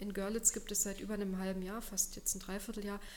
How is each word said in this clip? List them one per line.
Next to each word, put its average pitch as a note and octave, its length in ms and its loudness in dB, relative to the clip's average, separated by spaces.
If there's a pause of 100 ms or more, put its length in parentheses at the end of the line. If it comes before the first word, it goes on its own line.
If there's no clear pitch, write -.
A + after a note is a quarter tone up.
in G3+ 140 -2
Görlitz G3+ 400 4
gibt - 180 -4
es G3+ 100 4
seit G3 180 0
über G3 140 -2
einem F#3+ 240 0
halben F#3+ 220 0
Jahr, G3 220 -4
fast - 340 0
jetzt - 180 0
ein G3 60 -4
Dreivierteljahr, G3+ 600 -4 (160)